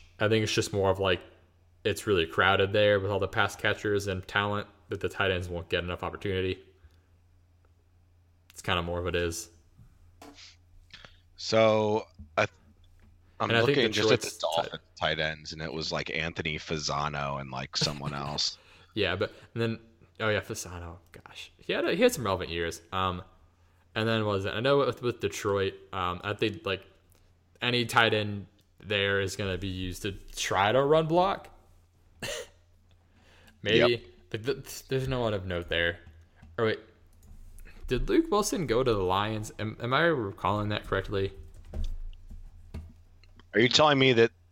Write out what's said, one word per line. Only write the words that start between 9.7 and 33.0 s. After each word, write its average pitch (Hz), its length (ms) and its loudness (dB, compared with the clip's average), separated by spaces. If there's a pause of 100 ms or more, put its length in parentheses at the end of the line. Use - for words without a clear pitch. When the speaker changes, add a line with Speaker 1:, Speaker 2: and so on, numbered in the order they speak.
Speaker 2:
So, 110 680 4 (320)
I, 104 100 4 (920)
I'm 113 100 0
Speaker 1:
And 117 80 4
I 117 40 6
think 139 160 4
Speaker 2:
looking 113 140 4
just 107 200 2
at 123 100 6
the - 60 -6
Speaker 1:
Detroit's - 40 -8
ti- - 240 -4
Speaker 2:
Dolphins 80 260 -2 (180)
tight 80 200 0
ends, 78 340 -6
and 78 80 -10
it 78 100 -6
was, 78 200 -6
like, 76 240 -4
Anthony 80 420 -4
Fasano 73 800 -4
and, 67 120 -10
like, 65 260 -10
someone 73 360 -4
Speaker 1:
<laughs> - 0 -
Speaker 2:
else. 71 440 -6 (360)
Speaker 1:
Yeah, 92 220 0
but, 101 160 -4 (220)
and 113 80 -6
then, 113 180 -2 (400)
oh 110 100 0
yeah, 104 120 2
Fasano, 87 540 -12 (160)
gosh. - 460 -20
He - 160 -6
had 277 120 -2
a, 311 80 0
he 170 80 0
had 190 100 6
some 123 140 -4
relevant 90 240 0
years. 85 320 -4 (100)
Um, 92 300 0 (760)
and 110 120 0
then 110 180 2
what 104 80 0
was 98 120 -2
it? 101 80 -4
I 104 60 -4
know 139 200 4
with, 123 220 0
with 120 180 -2
Detroit, 98 540 0 (200)
um, 90 300 -2
I 104 100 -4
think, 107 320 -2
like, 95 160 -4 (800)
any 120 240 0
tight 113 280 0
end 104 340 -4 (360)
there 98 380 0
is 95 140 -4
gonna 95 220 -4
be 95 100 -6
used 92 360 -6
to 101 100 -6 (220)
try 101 360 2
to 127 120 4
run 156 240 4
block. 180 420 2 (720)
<laughs> - 60 -8 (1300)